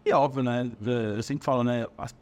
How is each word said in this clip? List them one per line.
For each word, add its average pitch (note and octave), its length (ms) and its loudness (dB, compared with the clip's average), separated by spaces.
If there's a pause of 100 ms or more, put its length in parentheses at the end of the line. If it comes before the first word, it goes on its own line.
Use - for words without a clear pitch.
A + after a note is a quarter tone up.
E G#4 60 2
é - 40 6
óbvio, C3+ 260 2
né? B2 300 0 (440)
Eu A2+ 60 -2
sempre C#3 220 -4
falo, B2+ 180 2
né? A#2+ 240 0 (120)
A, B2+ 100 -8 (140)